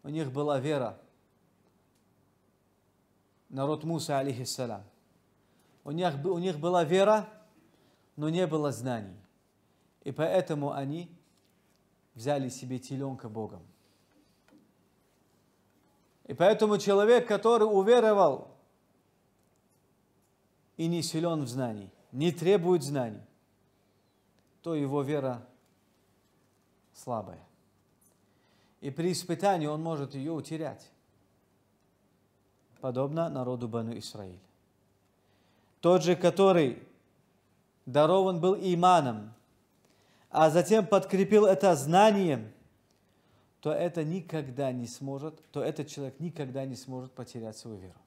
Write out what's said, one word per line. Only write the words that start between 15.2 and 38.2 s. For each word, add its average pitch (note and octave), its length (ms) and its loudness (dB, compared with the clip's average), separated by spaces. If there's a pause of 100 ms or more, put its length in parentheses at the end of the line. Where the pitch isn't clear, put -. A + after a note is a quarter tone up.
И - 80 -12
поэтому G#3 440 4
человек, G#3+ 500 4
который A3 360 4
уверовал G#3 840 4 (2250)
и E3 100 -2
не E3+ 140 -2
силен D#3+ 420 -2
в B2+ 40 -6
знании, A#2 440 -6 (200)
не D3+ 200 0
требует F3 520 2
знаний, B2 380 -4 (1400)
то E3 140 -4
его C#3+ 260 -2
вера C3 460 -6 (1500)
слабая. F#2+ 500 -10 (1400)
И C#3 100 -10
при E3 200 -2
испытании E3+ 560 -2
он D3+ 140 -4
может C#3+ 340 -6
ее C#3+ 200 -8
утерять, D3 560 -10 (1900)
подобно C#3 480 -2
народу B2 380 -6
Бану A2+ 300 -6
Исраиль. F#2+ 440 -16 (1400)
Тот F3 240 6
же, E3+ 120 4
который F3 720 4 (960)
дарован E3+ 540 4